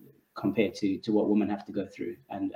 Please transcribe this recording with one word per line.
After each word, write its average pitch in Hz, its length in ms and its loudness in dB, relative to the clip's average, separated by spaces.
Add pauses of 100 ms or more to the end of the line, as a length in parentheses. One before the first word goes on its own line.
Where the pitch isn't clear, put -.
(340)
compared 101 420 2
to, 95 220 0
to 110 140 -4
what 101 180 4
women 104 180 4
have 101 200 -4
to 101 40 -12
go 98 140 -4
through. - 300 -8 (160)
And, 98 240 -4